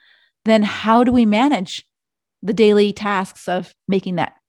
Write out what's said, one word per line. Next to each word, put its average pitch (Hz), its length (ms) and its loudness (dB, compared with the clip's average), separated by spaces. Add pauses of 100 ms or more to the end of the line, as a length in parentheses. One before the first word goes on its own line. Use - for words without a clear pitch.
(460)
then 220 180 4
how 220 400 0
do 247 80 2
we 247 140 4
manage 214 600 -2 (560)
the 190 120 -6
daily 208 400 2
tasks 202 560 -8
of 180 240 -6 (160)
making 190 260 -2
that 160 200 -4 (140)